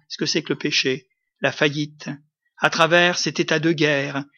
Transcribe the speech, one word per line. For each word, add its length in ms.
ce 80
que 80
c'est 160
que 120
le 60
péché, 480
la 100
faillite, 580
à 100
travers 480
cet 220
état 200
de 120
guerre 520